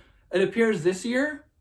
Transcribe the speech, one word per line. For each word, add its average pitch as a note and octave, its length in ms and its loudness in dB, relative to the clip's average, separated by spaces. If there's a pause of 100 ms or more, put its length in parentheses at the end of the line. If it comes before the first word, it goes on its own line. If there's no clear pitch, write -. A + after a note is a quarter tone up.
(320)
It F#3 100 2
appears G3 420 2
this F#3 200 0
year C#4 420 -2 (160)